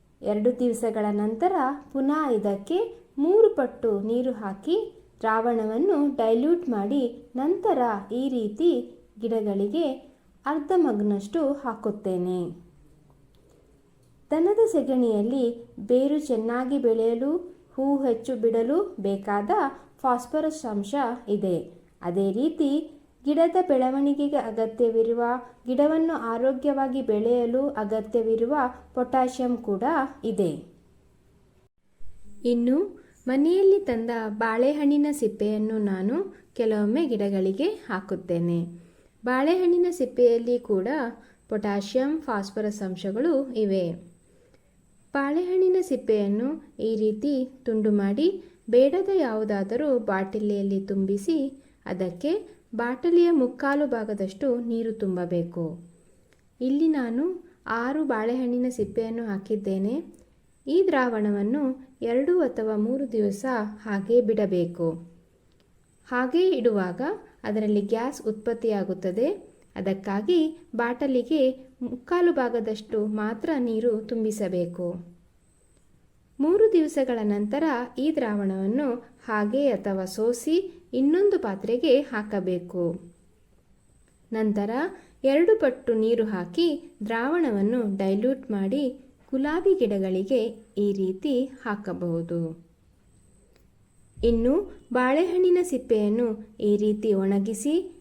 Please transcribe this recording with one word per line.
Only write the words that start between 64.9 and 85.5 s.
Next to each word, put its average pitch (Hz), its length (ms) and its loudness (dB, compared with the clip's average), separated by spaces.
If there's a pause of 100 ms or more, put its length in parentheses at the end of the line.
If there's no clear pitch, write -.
ಹಾಗೆ 262 420 2
ಇಡುವಾಗ 214 520 0 (420)
ಅದರಲ್ಲಿ 214 380 0
ಗ್ಯಾಸ್ 226 400 -4
ಉತ್ಪತ್ತಿಯಾಗುತ್ತದೆ. 220 1300 -2 (200)
ಅದಕ್ಕಾಗಿ 208 800 0 (180)
ಬಾಟಲಿಗೆ 254 760 0 (300)
ಮುಕ್ಕಾಲು 339 520 0
ಭಾಗದಷ್ಟು 220 720 -2
ಮಾತ್ರ 214 520 -4
ನೀರು 226 400 0
ತುಂಬಿಸಬೇಕು. 185 1160 -4 (1200)
ಮೂರು 415 340 4
ದಿವಸಗಳ 277 480 2
ನಂತರ 208 420 0 (340)
ಈ 294 180 0
ದ್ರಾವಣವನ್ನು 208 800 0 (300)
ಹಾಗೆ 226 440 0
ಅಥವಾ 190 360 -2
ಸೋಸಿ 240 760 -2 (120)
ಇನ್ನೊಂದು 339 460 4
ಪಾತ್ರೆಗೆ 240 640 2
ಹಾಕಬೇಕು. 185 920 -4 (1400)
ನಂತರ 214 360 0 (540)
ಎರಡು 330 360 6